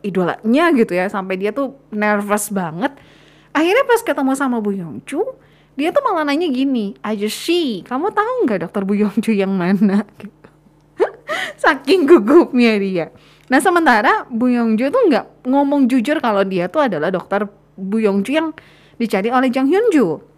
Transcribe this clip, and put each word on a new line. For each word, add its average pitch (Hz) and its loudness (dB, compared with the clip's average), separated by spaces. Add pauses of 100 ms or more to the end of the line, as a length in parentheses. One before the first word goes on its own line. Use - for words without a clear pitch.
idolanya 190 0
gitu 226 2
ya, 180 -2
sampai 190 -6
dia 196 -4
tuh 269 -6 (160)
nervous 208 -2
banget. 180 -4 (560)
Akhirnya 359 2
pas 466 0
ketemu 269 -2
sama 240 -2
Bu 208 -2
Yongju, 175 -8 (560)
dia 302 -2
tuh 571 0
malah 349 0
nanya 294 -2
gini, 254 -2
"Ajushi, 220 -4
kamu 330 -4
tahu 453 0
nggak 185 -2
dokter 196 -4
Bu 208 0
Yongju 208 0
yang 196 0
mana?" 196 2 (880)
<laughs> - -6
Saking 311 2
gugupnya 240 4
dia. 190 -2 (460)
Nah, 285 4
sementara 339 2
Bu 240 0
Yongju 233 0
tuh 508 2 (100)
nggak - -4
ngomong 277 2
jujur 262 0
kalau 208 0
dia 185 -2
tuh 294 0
adalah 170 -2
dokter 196 -4 (320)
Bu 196 -4
Yongju 202 0
yang 320 0 (480)
dicari 208 -2
oleh 254 2
Jang 269 0
Hyunju. 311 2 (140)